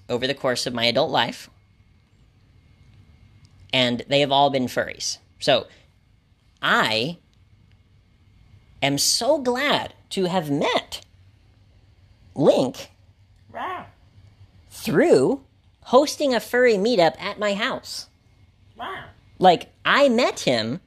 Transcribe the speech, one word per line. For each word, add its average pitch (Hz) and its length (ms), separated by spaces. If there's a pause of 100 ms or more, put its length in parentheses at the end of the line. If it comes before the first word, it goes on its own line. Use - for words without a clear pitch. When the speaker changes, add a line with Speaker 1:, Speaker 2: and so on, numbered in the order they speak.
Speaker 1:
over 123 160
the 139 80
course 127 320
of 127 80
my 117 120
adult 131 260
life, - 380 (2250)
and 123 360
they 139 140
have 135 100
all 139 180
been 135 160
furries. - 540 (200)
So 127 280 (960)
I 151 560 (1600)
am 143 160
so 269 400
glad 247 560 (180)
to 190 140
have 170 240
met 226 560 (1300)
Link - 560 (640)
Speaker 2:
Wow. 339 320 (840)
Speaker 1:
through 208 720 (400)
hosting 285 500
a 226 60
furry 247 340
meetup 190 480
at 196 160
my 202 160
house. - 540 (680)
Speaker 2:
Wow. 339 300 (320)
Speaker 1:
Like, 180 320 (160)
I 254 240
met 233 300
him 120 480